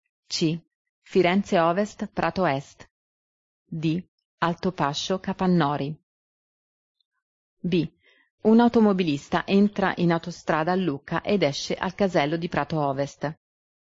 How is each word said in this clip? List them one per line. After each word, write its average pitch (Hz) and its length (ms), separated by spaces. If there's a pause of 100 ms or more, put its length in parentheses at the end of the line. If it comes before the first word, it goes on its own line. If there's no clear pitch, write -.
(280)
C. 165 340 (380)
Firenze 185 600
Ovest, 185 540
Prato 170 320
Est. 143 420 (800)
D. 160 400 (320)
Altopascio, 170 800
Capannori. 156 800 (1600)
B. 170 320 (500)
Un 220 180
automobilista 190 880
entra 196 500
in 170 140
autostrada 165 640
a - 20
Lucca 170 480
ed 202 180
esce 139 320
al - 220
casello 170 420
di 170 120
Prato 156 300
Ovest. 139 600 (540)